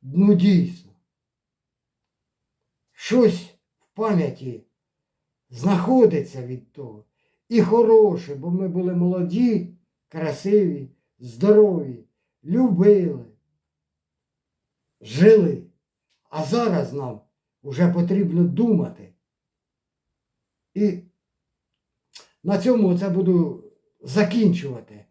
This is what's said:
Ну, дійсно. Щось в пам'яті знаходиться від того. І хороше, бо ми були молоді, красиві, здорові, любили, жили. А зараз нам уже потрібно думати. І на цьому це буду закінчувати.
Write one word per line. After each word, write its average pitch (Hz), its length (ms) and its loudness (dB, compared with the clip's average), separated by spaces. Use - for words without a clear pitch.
Ну, 175 320 2
дійсно. 180 580 0
Щось 220 500 0
в - 140 -20
пам'яті 143 680 -6
знаходиться 170 1000 0
від 127 240 -14
того. 110 340 -20
І 233 120 2
хороше, 208 720 2
бо 147 160 -8
ми 185 160 -4
були 180 280 -4
молоді, 180 800 -2
красиві, 160 840 -2
здорові, 139 880 0
любили, 180 840 0
жили. 160 640 4
А 156 140 -10
зараз 170 500 -4
нам 123 280 -12
уже 165 320 -2
потрібно 175 500 0
думати. 202 680 -2
І 196 260 -2
на 190 140 -2
цьому 196 400 2
це 190 120 -4
буду 175 540 0
закінчувати. 139 1080 -2